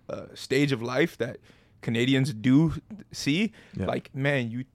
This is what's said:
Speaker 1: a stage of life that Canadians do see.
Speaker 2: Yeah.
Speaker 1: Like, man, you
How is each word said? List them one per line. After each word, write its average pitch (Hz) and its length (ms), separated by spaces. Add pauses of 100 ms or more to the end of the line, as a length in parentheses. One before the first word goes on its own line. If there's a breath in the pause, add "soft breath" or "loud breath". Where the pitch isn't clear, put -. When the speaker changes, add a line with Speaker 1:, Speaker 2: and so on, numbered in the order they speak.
Speaker 1:
a - 260
stage 143 360
of 113 100
life 131 360
that 113 200 (440 soft breath)
Canadians 131 520
do 135 400 (380)
see. 185 400 (260 loud breath)
Speaker 2:
Yeah. 95 80
Speaker 1:
Like, - 300
man, 135 340
you 123 260